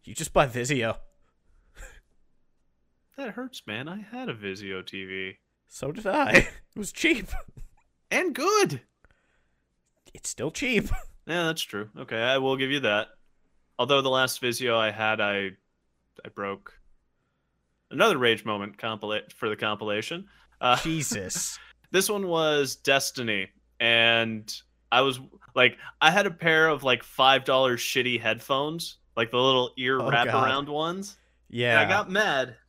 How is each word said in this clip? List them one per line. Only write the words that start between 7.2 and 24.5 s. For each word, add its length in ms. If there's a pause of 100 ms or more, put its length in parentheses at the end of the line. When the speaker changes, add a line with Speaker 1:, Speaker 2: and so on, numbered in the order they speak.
Speaker 2:
And 240
good. 460 (1300)
Speaker 1:
It's 140
still 220
cheap. 440
<laughs> 40 (260)
Speaker 2:
Yeah, 200
that's 180
true. 340
Okay, 240
I 180
will 180
give 160
you 80
that. 260 (720)
Although 240
the 80
last 320
Vizio 340
I 140
had, 300
I, 300 (760)
I 100
broke. 380 (1200)
Another 260
rage 260
moment 320
compila-, 560
for 160
the 60
compilation. 720 (340)
Uh, 180
Speaker 1:
Jesus. 840 (140)
Speaker 2:
<laughs> 180
This 160
one 180
was 480
Destiny, 760 (280)
and 760 (380)